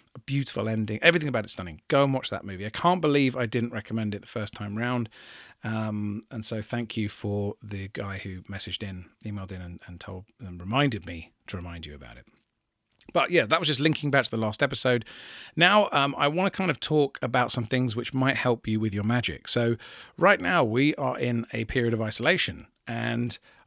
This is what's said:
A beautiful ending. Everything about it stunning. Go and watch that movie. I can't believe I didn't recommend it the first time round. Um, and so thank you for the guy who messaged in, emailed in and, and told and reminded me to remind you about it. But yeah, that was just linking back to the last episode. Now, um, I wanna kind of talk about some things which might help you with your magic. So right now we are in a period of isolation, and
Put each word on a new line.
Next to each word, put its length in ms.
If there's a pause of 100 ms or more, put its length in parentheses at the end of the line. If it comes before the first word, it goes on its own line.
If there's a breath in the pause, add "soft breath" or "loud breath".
(160 loud breath)
A 40
beautiful 480
ending. 360
Everything 260
about 160
it 40
stunning. 380
Go 160
and 100
watch 180
that 120
movie. 220
I 40
can't 320
believe 340
I 100
didn't 280
recommend 420
it 60
the 60
first 280
time 200
round. 320 (560 loud breath)
Um, 680
and 120
so 200
thank 340
you 120
for 520
the 280
guy 280
who 260
messaged 380
in, 240 (180)
emailed 280
in 100
and, 240
and 140
told 260 (140)
and 200
reminded 460
me 280 (140)
to 100
remind 280
you 80
about 240
it. 80 (880)
But 160
yeah, 160
that 140
was 80
just 120
linking 300
back 160
to 60
the 60
last 260
episode. 420 (500 loud breath)
Now, 360
um, 260
I 100
wanna 220
kind 220
of 80
talk 420
about 300
some 140
things 300
which 180
might 220
help 320
you 120
with 160
your 80
magic. 440
So 280 (420 loud breath)
right 240
now 220
we 320
are 240
in 340
a 120
period 280
of 80
isolation, 640 (220)
and 500 (300 soft breath)